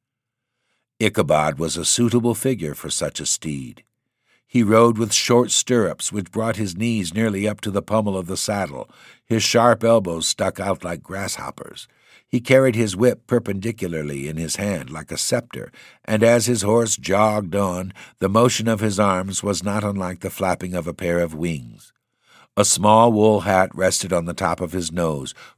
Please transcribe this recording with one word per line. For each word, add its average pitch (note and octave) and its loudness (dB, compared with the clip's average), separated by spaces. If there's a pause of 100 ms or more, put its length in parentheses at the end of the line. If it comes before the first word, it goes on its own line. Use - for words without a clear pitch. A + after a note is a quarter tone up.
(1000)
Ichabod D#2 2
was E2 -4
a D#2+ -6
suitable A#2 2
figure F2+ -4
for - -12
such - -6
a D2+ -8
steed. C#2 -6 (640)
He A#2+ 4
rode A2+ 6
with A2 -2
short A#2+ 2
stirrups, - 0
which F#2+ -8
brought A2 -4
his F#2 -6
knees G#2 -2
nearly G#2 -2
up G#2 -6
to - -6
the G2 -2
pommel G#2 -2
of F2 -6
the F#2 -6
saddle. F2 -6 (360)
His A2+ 0
sharp A#2 4
elbows F#2+ 2
stuck - -2
out F#2+ -4
like E2+ -8
grasshoppers. - -10 (400)
He B2+ -2
carried C3 4
his G#2+ 0
whip A2+ 0
perpendicularly F2 -4
in D#2 -8
his D#2+ -4
hand F#2 -4
like D#2 -12
a D#2+ -8
scepter, - -4 (360)
and A2 2
as A#2 6
his A#2+ 0
horse A2 2
jogged G2+ 0
on, F#2+ -2 (260)
the G2 0
motion A2+ 2
of A2 0
his G#2 -2
arms F#2+ 0
was G2+ -2
not G#2 -4
unlike F#2+ -6
the F#2+ -6
flapping F2+ -4
of E2+ -4
a E2+ -8
pair F2 -2
of D#2+ -2
wings. C#2+ -8 (640)
A G#2 4
small A2 4
wool G#2+ 4
hat F#2+ 2
rested F#2 -2
on E2+ 0
the E2+ -6
top F2 -2
of E2+ -6
his E2 -6
nose, D#2 -4 (220)